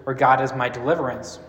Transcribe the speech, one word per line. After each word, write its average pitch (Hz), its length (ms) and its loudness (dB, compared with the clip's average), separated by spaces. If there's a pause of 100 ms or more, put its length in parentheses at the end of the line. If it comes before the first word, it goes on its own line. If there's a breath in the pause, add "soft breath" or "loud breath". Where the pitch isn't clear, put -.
or 135 100 -4
God 131 280 4
is 131 100 -2
my 123 160 -2
deliverance. 123 680 -4 (100)